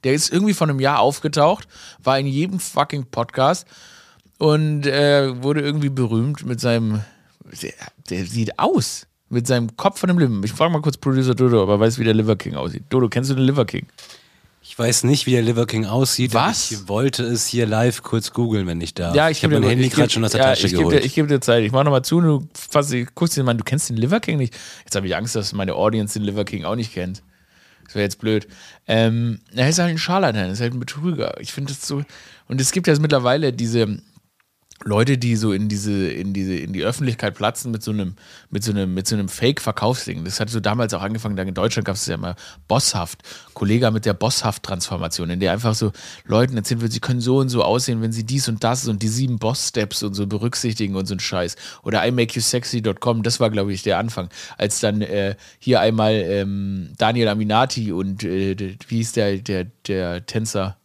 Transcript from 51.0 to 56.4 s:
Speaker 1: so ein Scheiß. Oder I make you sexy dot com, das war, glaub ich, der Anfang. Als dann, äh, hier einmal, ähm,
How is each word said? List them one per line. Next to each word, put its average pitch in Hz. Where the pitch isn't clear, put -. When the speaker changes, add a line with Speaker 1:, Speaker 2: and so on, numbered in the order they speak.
Speaker 1:
so 98
ein 90
Scheiß. 90
Oder 104
I -
make 120
you 117
sexy 120
dot 107
com, 113
das 117
war, 110
glaub 101
ich, 95
der 95
Anfang. 104
Als -
dann, 104
äh, 98
hier 123
einmal, 110
ähm, 98